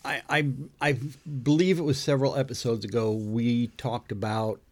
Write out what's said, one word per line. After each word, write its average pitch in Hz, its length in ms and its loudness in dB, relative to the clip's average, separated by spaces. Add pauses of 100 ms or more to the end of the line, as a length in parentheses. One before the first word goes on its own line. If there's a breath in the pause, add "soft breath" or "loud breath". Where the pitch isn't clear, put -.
I, 139 240 -4
I, 151 200 2 (300)
I 147 140 2 (480)
believe 165 380 4
it 170 40 -2
was 139 160 2
several 139 360 2
episodes 117 500 -2
ago 110 260 0
we 117 560 0 (100)
talked 117 340 -6
about, 110 500 -2 (100)